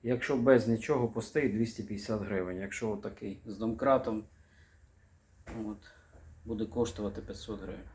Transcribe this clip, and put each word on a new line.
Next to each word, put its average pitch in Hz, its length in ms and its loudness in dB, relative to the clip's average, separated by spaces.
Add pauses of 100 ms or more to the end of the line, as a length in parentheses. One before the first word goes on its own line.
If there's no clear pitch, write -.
якщо 123 340 0
без 120 320 8
нічого, 120 400 2
пустий, 120 400 0
двісті 110 340 0
п'ятдесят 104 380 -4
гривень. 92 360 -2
Якщо 98 340 -4
отакий 101 560 -6
з 104 120 -10
домкратом, 117 680 2 (1400)
от, 104 120 -6 (680)
буде 110 220 -2
коштувати 107 560 -2
п'ятсот 98 400 -8
гривень. 90 220 -10 (100)